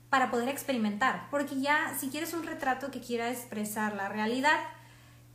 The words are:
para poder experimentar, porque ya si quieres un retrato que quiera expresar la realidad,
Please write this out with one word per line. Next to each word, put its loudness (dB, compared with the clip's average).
para 4
poder 0
experimentar, 0
porque 0
ya 2
si -2
quieres -4
un -2
retrato -2
que -8
quiera -2
expresar -4
la -2
realidad, 4